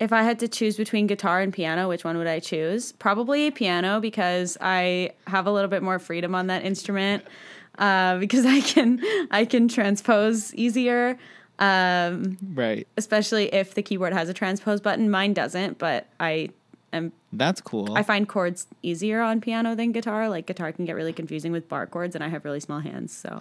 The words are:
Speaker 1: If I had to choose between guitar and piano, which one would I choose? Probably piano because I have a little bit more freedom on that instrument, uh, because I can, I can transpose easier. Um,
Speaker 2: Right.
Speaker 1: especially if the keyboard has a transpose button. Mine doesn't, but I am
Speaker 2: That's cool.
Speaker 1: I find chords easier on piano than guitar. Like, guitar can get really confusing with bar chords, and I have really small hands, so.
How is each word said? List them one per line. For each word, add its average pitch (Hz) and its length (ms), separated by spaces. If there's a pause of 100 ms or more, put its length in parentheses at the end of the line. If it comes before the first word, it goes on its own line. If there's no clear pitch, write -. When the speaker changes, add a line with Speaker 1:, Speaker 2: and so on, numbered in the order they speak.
Speaker 1:
If 220 120
I 226 120
had 233 160
to 233 80
choose 220 280
between 214 300
guitar 190 340
and 190 120
piano, 170 360
which 175 160
one 165 140
would 165 80
I 165 140
choose? 175 520
Probably 262 600
piano 190 480
because 180 600
I 180 500 (180)
have 185 180
a 208 60
little 196 180
bit 190 120
more 185 180
freedom 175 340
on 185 140
that 185 160
instrument, 196 600 (540)
uh, 185 400
because 208 280
I 269 160
can, 247 380 (300)
I 214 140
can 240 240
transpose 214 880
easier. 240 640 (400)
Um, 185 800 (160)
Speaker 2:
Right. 113 420
Speaker 1:
especially 208 560
if 190 220
the 185 80
keyboard 180 320
has 170 160
a - 40
transpose 202 460
button. 208 300
Mine 196 240
doesn't, 180 420
but 156 300 (120)
I 160 300 (420)
am 165 220 (220)
Speaker 2:
That's 143 260
cool. 104 380
Speaker 1:
I 214 40
find 208 240
chords 175 400 (160)
easier 190 380
on 226 220
piano 226 320
than 233 180
guitar. 220 380
Like, 165 160
guitar 170 260
can 175 140
get 165 100
really 160 160
confusing 160 400
with 165 160
bar 131 180
chords, 175 280
and 156 100
I 151 40
have 156 180
really 147 140
small 147 200
hands, - 340
so. - 260